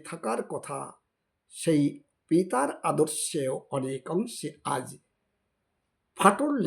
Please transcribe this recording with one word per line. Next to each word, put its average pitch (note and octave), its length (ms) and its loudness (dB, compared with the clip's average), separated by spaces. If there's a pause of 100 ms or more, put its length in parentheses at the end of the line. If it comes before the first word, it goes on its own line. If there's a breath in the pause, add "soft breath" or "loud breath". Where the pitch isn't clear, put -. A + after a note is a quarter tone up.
থাকার A3 320 -4 (120)
কথা, C#3 260 -6 (760)
সেই D3+ 280 4 (480)
পিতার F#3+ 400 2 (200)
আদর্শেও D3 640 0 (160)
অনেক C3+ 400 -4
অংশে E3+ 380 -2 (160)
আজ C3+ 240 -2 (1300)
ফাটল C#4 340 4 (140)